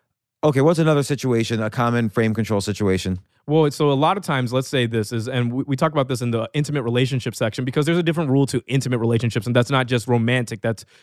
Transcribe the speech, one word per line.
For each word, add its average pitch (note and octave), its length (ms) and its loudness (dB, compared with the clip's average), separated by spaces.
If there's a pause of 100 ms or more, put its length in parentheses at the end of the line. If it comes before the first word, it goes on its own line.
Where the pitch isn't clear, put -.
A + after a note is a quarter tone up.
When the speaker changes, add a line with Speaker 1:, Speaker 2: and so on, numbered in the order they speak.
(440)
Speaker 1:
okay, C#3 160 4
what's D#3 200 4
another D#3 240 4
situation, A#2 600 0
a G#2+ 60 -2
common A#2+ 400 0
frame A2 240 0
control G#2+ 260 0
situation? F#2 600 -2 (280)
Speaker 2:
Well, D#3 240 4
so D3 200 2
a - 20 4
lot D#3 240 2
of F#3+ 60 -10
times, B2+ 300 -2
let's C3+ 140 0
say B2+ 180 0
this A2+ 260 -2
is, A2+ 160 -4
and B2 240 -2
we, B2+ 120 -2
we C#3 120 -2
talk D#3+ 160 2
about C#3+ 160 0
this B2 140 -4
in A#2+ 80 -2
the A2+ 240 -2
intimate D3 300 -2
relationship A#2+ 500 -2
section A#2 320 -4
because C#3+ 220 0
there's E3+ 100 2
a F3+ 60 0
different D#3+ 260 0
rule C#3 160 4
to C3 220 -2
intimate B2 320 0
relationships, A#2 480 0
and B2 80 2
that's B2 160 2
not C3 160 0
just A#2+ 200 -2
romantic. A#2 540 0
That's, A2+ 240 -4 (180)